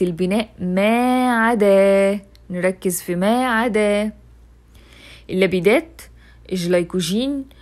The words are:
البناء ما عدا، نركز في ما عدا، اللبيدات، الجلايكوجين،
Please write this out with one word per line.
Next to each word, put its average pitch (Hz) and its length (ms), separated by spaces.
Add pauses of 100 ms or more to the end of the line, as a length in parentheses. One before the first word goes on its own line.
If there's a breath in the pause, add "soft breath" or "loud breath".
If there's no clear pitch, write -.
البناء 185 460 (120)
ما 233 720
عدا، 196 880 (300)
نركز 185 520
في 175 140
ما 226 300
عدا، 214 640 (1200 loud breath)
اللبيدات، 185 720 (500 soft breath)
الجلايكوجين، 185 920 (180 soft breath)